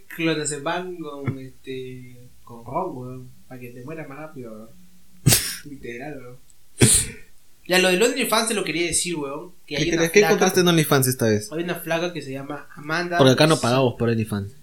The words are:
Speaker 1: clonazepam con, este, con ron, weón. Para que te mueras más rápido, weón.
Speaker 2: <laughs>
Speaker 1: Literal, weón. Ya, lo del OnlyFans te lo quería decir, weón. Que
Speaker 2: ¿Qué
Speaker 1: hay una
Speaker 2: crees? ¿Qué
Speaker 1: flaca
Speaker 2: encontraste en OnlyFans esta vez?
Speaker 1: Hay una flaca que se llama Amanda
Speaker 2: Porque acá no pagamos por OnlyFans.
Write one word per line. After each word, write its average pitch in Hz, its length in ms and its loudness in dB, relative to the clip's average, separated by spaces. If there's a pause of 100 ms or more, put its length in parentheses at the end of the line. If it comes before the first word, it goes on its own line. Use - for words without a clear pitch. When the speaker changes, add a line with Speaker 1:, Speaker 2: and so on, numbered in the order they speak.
(160)
Speaker 1:
clonazepam 160 800 -2
con, 139 420 -8
este, 127 760 -12 (260)
con 117 220 -18
ron, 147 320 -6
weón. 127 320 -12 (200)
Para 127 100 -14
que 120 120 -14
te 123 120 -16
mueras 156 240 -12
más 139 120 -14
rápido, 135 340 -14
weón. 110 160 -18 (560)
Speaker 2:
<laughs> - 400 0
Speaker 1:
Literal, 127 520 -12
weón. 127 200 -16 (1300)
Ya, 185 120 4
lo 185 100 4
del 180 120 4
OnlyFans 233 480 2
te 240 40 -2
lo 196 100 -2
quería 165 240 -2
decir, 170 300 -2
weón. 147 340 -8 (160)
Que 147 80 -8
Speaker 2:
¿Qué 139 80 -2
Speaker 1:
hay 165 60 0
una 170 80 0
Speaker 2:
crees? 165 140 2
¿Qué 202 80 8
Speaker 1:
flaca 208 140 6
Speaker 2:
encontraste 185 280 4
en 175 80 6
OnlyFans 147 380 4
esta 127 180 0
vez? 107 260 2
Speaker 1:
Hay 165 120 -4
una 175 120 -4
flaca 165 380 -4
que 151 80 -8
se 131 100 -10
llama 143 440 -10
Amanda 170 420 -4
Speaker 2:
Porque 131 160 8
acá 147 140 6
no 156 120 4
pagamos 127 400 2
por 117 80 2
OnlyFans. 104 560 0